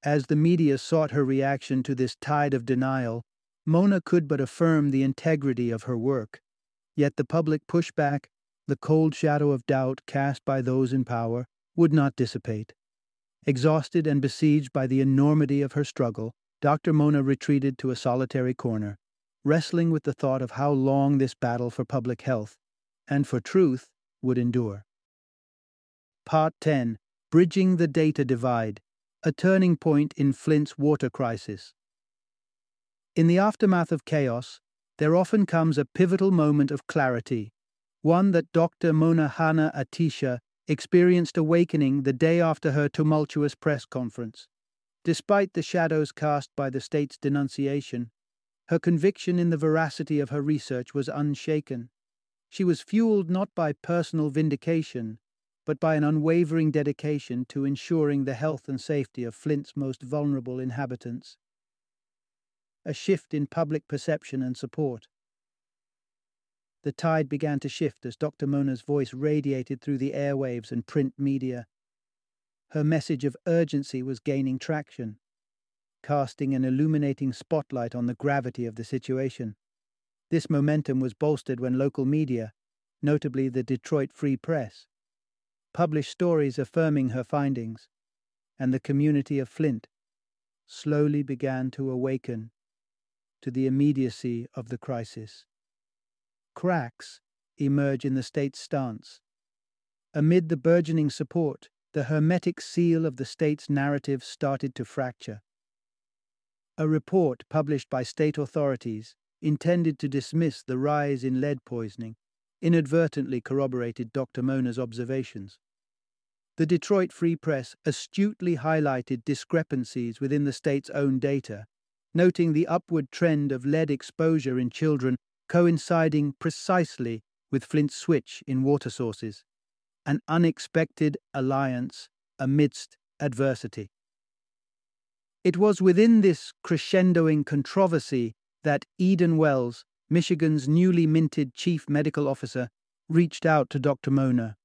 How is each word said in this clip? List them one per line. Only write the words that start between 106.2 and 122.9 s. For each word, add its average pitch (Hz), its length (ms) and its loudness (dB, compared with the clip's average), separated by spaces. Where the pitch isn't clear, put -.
A 156 120 -2
report 156 600 0
published 147 400 -2
by 127 140 -4
state 151 360 -2
authorities 127 760 -4
intended 160 600 0
to 147 80 -4
dismiss 143 560 -2
the 127 140 -4
rise 143 440 -2
in 131 180 -2
lead 143 240 -4
poisoning 113 520 -10
inadvertently 151 800 0
corroborated 123 720 -4
Doctor 131 300 -6
Mona's 127 380 -2
observations. 120 800 -8
The 165 80 0
Detroit 180 460 0
Free 170 240 -2
Press 139 400 -6
astutely 180 720 -2
highlighted 135 680 -2
discrepancies 131 920 -4
within 139 240 -2
the 143 100 -2
state's 139 380 -2
own 139 300 0
data, 131 460 -4
noting 170 400 4
the 156 140 2
upward 160 460 -2